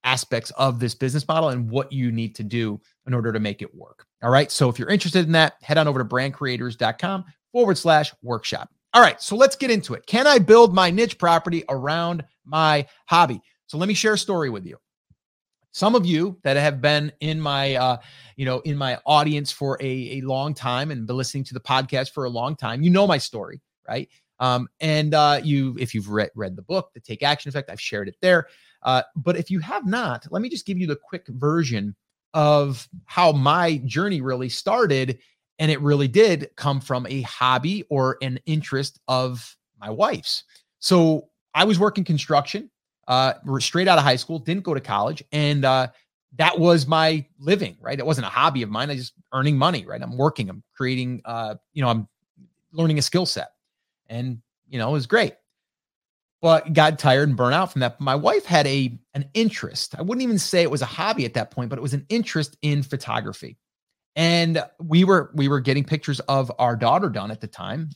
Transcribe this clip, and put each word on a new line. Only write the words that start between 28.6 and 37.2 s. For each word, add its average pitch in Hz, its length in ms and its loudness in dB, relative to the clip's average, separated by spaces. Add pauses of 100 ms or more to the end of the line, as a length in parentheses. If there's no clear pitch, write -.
Uh, 127 200 2 (140)
but 170 200 -2
if 170 140 -6
you 190 100 -2
have 262 260 -6
not, 196 440 -4
let 196 120 -4
me 247 60 -6
just - 160 -10
give 190 140 -6
you 180 80 -2
the 147 100 -4
quick - 320 -16
version 123 680 -2 (380)
of 147 540 2 (160)
how 170 280 4
my 151 520 2
journey 160 360 -2
really 127 280 -4
started. 139 720 0 (400)
And 156 120 2
it 143 100 0
really 143 280 2
did 175 480 4
come 139 240 -2
from 127 260 -4
a 131 160 -6